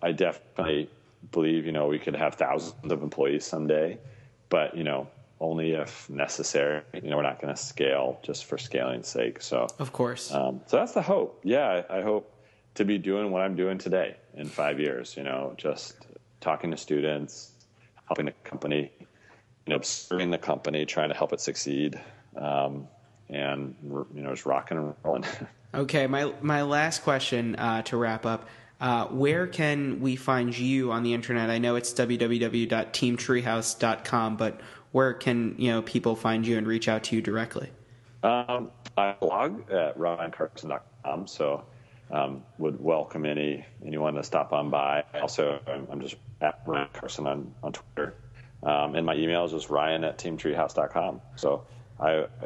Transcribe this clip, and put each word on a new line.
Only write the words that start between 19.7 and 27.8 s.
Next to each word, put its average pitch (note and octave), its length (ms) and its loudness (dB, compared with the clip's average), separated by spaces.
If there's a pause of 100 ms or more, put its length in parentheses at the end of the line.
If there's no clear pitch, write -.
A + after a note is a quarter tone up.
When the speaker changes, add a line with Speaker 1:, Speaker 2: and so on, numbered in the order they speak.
Speaker 1:
know, - 80 2
serving - 480 -2
the E2+ 80 0
company, D2+ 480 0
trying D#2 240 0
to D2 60 -2
help - 180 0
it - 80 -2
succeed, C#2+ 580 -2 (360)
um, C#2 520 -2 (420)
and C#2 520 -4
we're, C#2+ 320 -6
you C#2+ 80 -10
know, C#2 80 -6
just C2 160 -6
rocking C#2 320 0
and D2 160 -4 (100)
rolling. C2 260 0
<laughs> - 60 -8 (400)
Speaker 2:
Okay, C#3 320 2
my, C#3 340 0
my D3 200 2
last D3 420 2
question, B2 540 2
uh, A2+ 260 0